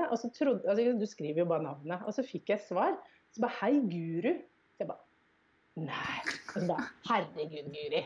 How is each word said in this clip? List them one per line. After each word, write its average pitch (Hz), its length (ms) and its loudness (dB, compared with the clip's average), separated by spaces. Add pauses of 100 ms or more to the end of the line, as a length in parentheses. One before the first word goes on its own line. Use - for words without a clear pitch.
og 233 100 2
så 233 140 -4
trodde, 269 340 2
altså, 233 300 4
du 208 80 2
skriver 156 380 0
jo 175 60 2
bare 160 160 2
navnet, 147 400 -6
og 208 100 -4
så 262 100 0
fikk - 280 -4
jeg 311 120 0
svar, 254 320 2 (380)
så 220 100 0
bare, 240 140 -2
«Hei, 214 200 4
Guru.» 170 540 0 (460)
Så 208 40 0
jeg - 60 -6
bare, - 160 -10 (720)
«Nei.» - 420 -4 (260)
Og - 100 -12
så 175 100 0
bare, 175 220 0 (160)
«Herregud, 156 680 -2
Guri, 151 360 -2